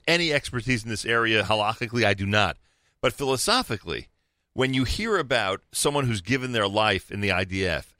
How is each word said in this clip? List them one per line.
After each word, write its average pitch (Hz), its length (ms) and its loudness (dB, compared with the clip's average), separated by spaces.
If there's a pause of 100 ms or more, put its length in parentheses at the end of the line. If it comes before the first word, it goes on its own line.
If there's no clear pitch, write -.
any 165 260 2
expertise 123 520 -2
in 117 60 -10
this 107 140 -6
area 113 380 2
halakhically. 110 640 0
I 101 80 4
do 98 120 -4
not. 101 300 2 (440)
But 127 120 0
philosophically, 131 960 -2 (460)
when 131 180 0
you 131 120 2
hear 208 340 0
about 117 440 -2 (100)
someone 143 340 0
who's 110 160 -2
given 127 300 -2
their 107 160 0
life 101 420 0
in 101 100 -8
the 101 120 0
I 90 120 0
D 92 220 -2
F 78 320 -4